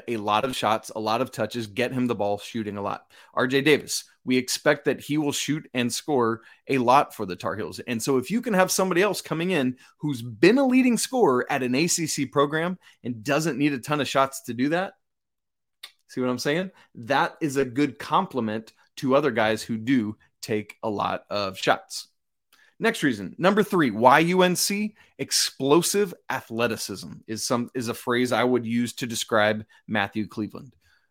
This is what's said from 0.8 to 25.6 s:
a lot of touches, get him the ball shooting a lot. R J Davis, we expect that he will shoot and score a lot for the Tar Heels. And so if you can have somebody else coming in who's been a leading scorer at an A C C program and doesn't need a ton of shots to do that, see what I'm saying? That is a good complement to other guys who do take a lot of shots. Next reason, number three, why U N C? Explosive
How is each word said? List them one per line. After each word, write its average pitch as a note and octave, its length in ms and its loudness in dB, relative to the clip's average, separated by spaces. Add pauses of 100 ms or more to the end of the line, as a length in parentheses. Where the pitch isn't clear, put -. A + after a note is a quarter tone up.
a A2 40 -6
lot A2 220 0
of A#2+ 100 -4
touches, A2+ 360 -4
get A#2+ 240 -4
him B2+ 140 -2
the A#2+ 100 0
ball G2+ 220 -2
shooting G#2 400 -8
a G2+ 40 -8
lot. - 300 -8 (220)
R B2+ 140 2
J C3+ 140 2
Davis, C#3 420 2 (220)
we B2+ 120 2
expect D3 480 0
that B2+ 140 0
he D3 180 -4
will D3 140 0
shoot D3+ 420 -4
and A#2+ 180 -2
score A#2 500 -2 (260)
a C3+ 100 0
lot B2 380 4
for G#2+ 100 -6
the F2 100 -8
Tar F#2 200 -6
Heels. F#2+ 240 -8
And A2+ 240 -6
so C#3 140 2
if B2+ 120 -2
you A#3 120 -2
can A3 120 -4
have F#3 160 4
somebody F#3 320 0
else G3+ 200 0
coming E3+ 300 -4
in C3 260 0 (220)
who's C3+ 220 -4
been B2 360 4
a C#4 100 4
leading B3+ 300 4
scorer D#3+ 520 2
at C3 140 0
an B2 100 0
A D#3 140 2
C E3+ 180 -2
C C#3 200 -4
program D#3 520 0 (260)
and A#2 200 -8
doesn't D3 340 0
need C#3+ 160 2
a B2+ 60 -4
ton D3 220 -2
of B2 60 -2
shots C3+ 340 0
to B2 120 -10
do B2+ 160 0
that, F#3 240 -2 (1160)
see C3 120 -6
what B2+ 80 0
I'm B2 80 -2
saying? E3 320 -2 (260)
That C3+ 460 -2
is C#3+ 140 -2
a C3+ 100 2
good B2+ 320 -2
complement B2 760 -2 (240)
to C3+ 180 2
other D3 160 4
guys A2 320 2
who A2+ 140 -4
do A2 400 0 (240)
take G#2+ 420 -6
a A2+ 60 -2
lot G2 400 -2
of G2 280 -4
shots. - 520 -2 (680)
Next A3+ 220 -2
reason, G#2+ 380 -2
number G3 240 4
three, E3 260 2
why B2 300 6
U F3+ 240 4
N F3+ 120 4
C? G#3 400 -4 (220)
Explosive E3+ 960 2 (160)